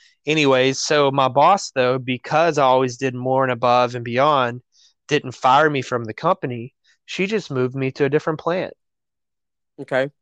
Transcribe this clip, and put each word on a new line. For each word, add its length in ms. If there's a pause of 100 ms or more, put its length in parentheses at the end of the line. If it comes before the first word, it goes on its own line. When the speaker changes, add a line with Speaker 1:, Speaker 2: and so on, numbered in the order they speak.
(260)
Speaker 1:
anyways, 540
so 320
my 160
boss, 440
though, 260
because 600
I 60
always 340
did 180
more 280
and 80
above 440
and 80
beyond, 580 (460)
didn't 240
fire 380
me 120
from 220
the 100
company. 600 (320)
She 200
just 240
moved 260
me 180
to 120
a 40
different 300
plant. 340 (1040)
Speaker 2:
Okay. 300 (120)